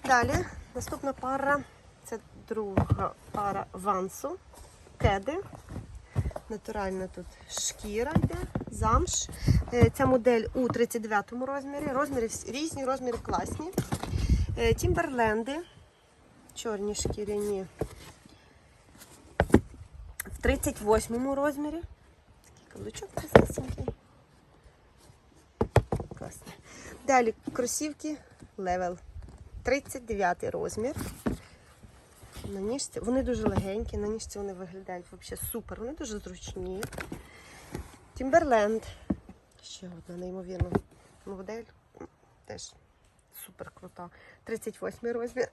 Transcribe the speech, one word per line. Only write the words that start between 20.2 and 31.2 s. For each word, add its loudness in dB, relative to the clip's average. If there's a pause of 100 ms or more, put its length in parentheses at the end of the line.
В -10
тридцять 2
восьмому 4
розмірі. 0 (600)
Такий -20
каблучок -10 (220)
класненький. 4 (2250)
Класний. -12 (520)
Далі 6 (180)
кросівки -2 (420)
Level. 0 (640)
Тридцять 0
дев'ятий 0
розмір. -2 (1500)